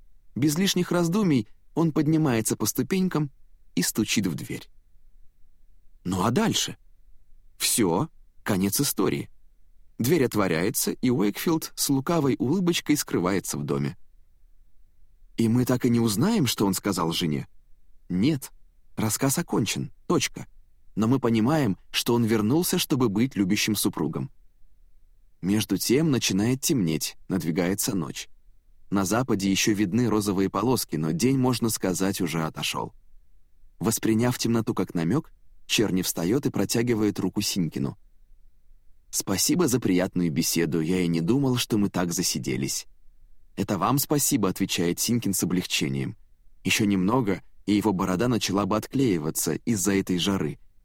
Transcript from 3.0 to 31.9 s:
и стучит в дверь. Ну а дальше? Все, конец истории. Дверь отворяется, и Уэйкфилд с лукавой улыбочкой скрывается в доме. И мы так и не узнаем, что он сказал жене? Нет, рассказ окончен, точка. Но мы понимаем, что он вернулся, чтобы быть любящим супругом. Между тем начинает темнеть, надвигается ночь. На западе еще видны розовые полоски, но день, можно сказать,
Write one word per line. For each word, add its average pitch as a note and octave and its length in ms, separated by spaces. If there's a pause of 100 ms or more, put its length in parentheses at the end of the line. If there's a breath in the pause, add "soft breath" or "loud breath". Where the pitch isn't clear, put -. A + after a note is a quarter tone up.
и - 60
стучит A2 460
в D#2 80
дверь. - 340 (1300)
Ну - 200
а A#2 80
дальше? F#3 460 (800)
Все, G2+ 520 (340)
конец G2 360
истории. - 500 (680)
Дверь C#3 260
отворяется, G2 680
и - 180
Уэйкфилд E3+ 680
с - 140
лукавой C#3 500
улыбочкой E3+ 560
скрывается F#2 600
в C#2+ 80
доме. C#2 320 (1400)
И A2+ 140
мы B2 160
так B2+ 200
и B2 40
не A#2 100
узнаем, B2+ 480
что - 180
он G2 80
сказал F2 380
жене? D2+ 380 (580)
Нет, B2 440 (440)
рассказ A#2+ 440
окончен, C3+ 520 (160)
точка. - 400 (480)
Но A2 140
мы C3 100
понимаем, A#2 580 (140)
что - 220
он A#2+ 100
вернулся, A2+ 540
чтобы B2+ 320
быть A2 260
любящим G2+ 400
супругом. D2 560 (1120)
Между G2+ 360
тем D3 340
начинает A2+ 500
темнеть, E2 560 (100)
надвигается F2+ 680
ночь. - 360 (600)
На G2 160
западе G2+ 460
еще G#2 220
видны G#2+ 360
розовые G2 400
полоски, A2 460
но D#2+ 160
день, A#2+ 260
можно B2+ 320
сказать, F#2+ 520